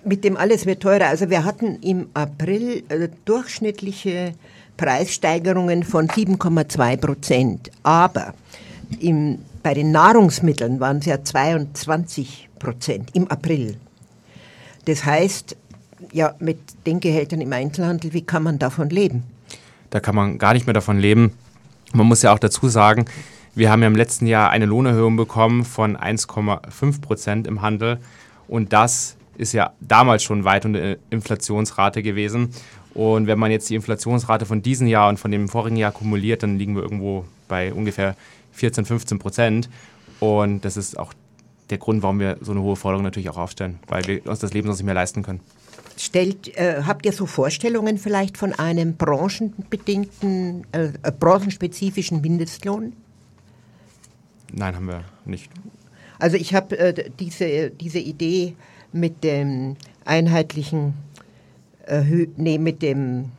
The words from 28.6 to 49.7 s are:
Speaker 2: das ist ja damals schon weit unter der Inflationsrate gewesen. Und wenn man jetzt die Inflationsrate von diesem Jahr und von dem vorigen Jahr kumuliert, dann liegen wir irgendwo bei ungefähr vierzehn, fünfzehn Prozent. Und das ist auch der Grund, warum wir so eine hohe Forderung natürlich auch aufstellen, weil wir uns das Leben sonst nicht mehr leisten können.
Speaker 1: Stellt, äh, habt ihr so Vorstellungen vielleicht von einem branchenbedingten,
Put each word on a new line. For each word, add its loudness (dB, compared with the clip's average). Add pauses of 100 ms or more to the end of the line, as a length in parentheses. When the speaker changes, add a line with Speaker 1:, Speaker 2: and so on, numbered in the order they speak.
Speaker 2:
das 2 (200)
ist -6
ja 2
damals 6
schon -2
weit 2
unter 0
der -2 (140)
Inflationsrate -2
gewesen. -2 (440)
Und 2
wenn 2
man 2
jetzt -2
die -2
Inflationsrate -2
von -2
diesem 0
Jahr 6
und 2
von -6
dem -2
vorigen -2
Jahr 0
kumuliert, -2
dann -2
liegen -4
wir -4
irgendwo -6 (240)
bei -4
ungefähr -4 (380)
vierzehn, -2
fünfzehn -4
Prozent. 0 (520)
Und 0
das -6
ist -10
auch -12 (580)
der -6
Grund, 0
warum 0
wir -2
so -8
eine -2
hohe 0
Forderung -2
natürlich -6
auch -10
aufstellen, -8 (100)
weil -4
wir -6
uns -6
das -6
Leben -4
sonst -4
nicht -6
mehr -2
leisten -4
können. -10 (560)
Speaker 1:
Stellt, -4
äh, -2
habt -6
ihr 0
so -6
Vorstellungen -2
vielleicht -4
von -4
einem -2
branchenbedingten, -4